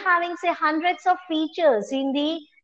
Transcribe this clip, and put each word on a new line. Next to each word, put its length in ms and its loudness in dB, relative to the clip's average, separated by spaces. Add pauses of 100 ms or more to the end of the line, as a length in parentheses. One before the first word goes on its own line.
having, 320 0
say, 160 -2
hundreds 540 0
of 100 4 (120)
features 640 0
in 200 -2
the 280 -2 (240)